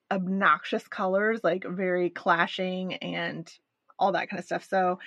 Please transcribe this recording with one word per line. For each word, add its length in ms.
obnoxious 760
colors, 560
like, 200
very 440
clashing 840
and 580
all 120
that 160
kind 120
of 60
stuff. 220
So 380